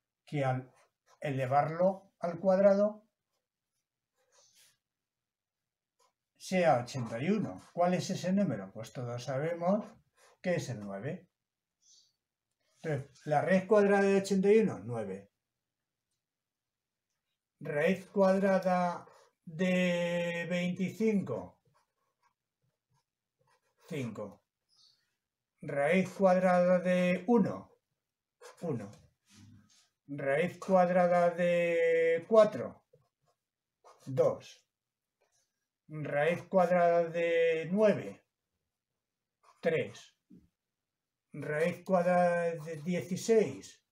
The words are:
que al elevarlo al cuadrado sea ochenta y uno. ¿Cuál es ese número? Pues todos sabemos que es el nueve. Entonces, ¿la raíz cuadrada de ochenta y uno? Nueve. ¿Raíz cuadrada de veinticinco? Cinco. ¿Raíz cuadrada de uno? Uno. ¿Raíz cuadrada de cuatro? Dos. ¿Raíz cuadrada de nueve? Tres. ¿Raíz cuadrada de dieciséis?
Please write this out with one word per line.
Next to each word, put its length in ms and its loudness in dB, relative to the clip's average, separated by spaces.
que 200 -4
al 280 -4
elevarlo 1000 -2
al 200 -8
cuadrado 680 2
sea 440 2
ochenta 400 -8
y 80 -2
uno. 440 -4
¿Cuál 220 0
es 140 -6
ese 220 -6
número? 400 -2
Pues 220 -16
todos 320 -10
sabemos 600 -2
que 140 -2
es 140 -6
el 100 -10
nueve. 480 -12
Entonces, 440 -8
¿la 160 2
raíz 240 2
cuadrada 380 4
de 120 2
ochenta 340 2
y 100 8
uno? 200 0
Nueve. 500 -10
¿Raíz 480 -2
cuadrada 1000 0
de 1040 -2
veinticinco? 1120 -4
Cinco. 500 -10
¿Raíz 440 0
cuadrada 680 2
de 460 0
uno? 460 0
Uno. 280 -8
¿Raíz 520 -2
cuadrada 720 4
de 960 2
cuatro? 560 4
Dos. 640 -4
¿Raíz 640 -2
cuadrada 560 4
de 680 0
nueve? 540 0
Tres. 560 -6
¿Raíz 540 -4
cuadrada 680 2
de 260 -12
dieciséis? 1000 -2